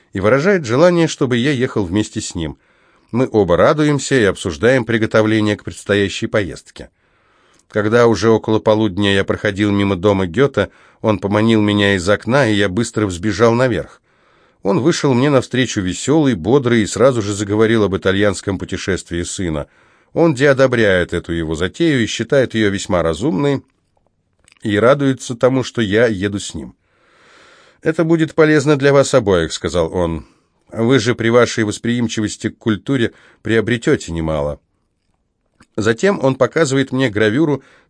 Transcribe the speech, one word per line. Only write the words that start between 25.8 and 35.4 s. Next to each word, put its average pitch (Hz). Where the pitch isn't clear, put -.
я 107
еду 101
с -
ним. 76
"Это 160
будет 160
полезно 151
для 139
вас 139
обоих", — 95
сказал 85
он. 82
"Вы 117
же 113
при 113
вашей 117
восприимчивости 113
к -
культуре 113
приобретёте 113
немало". 78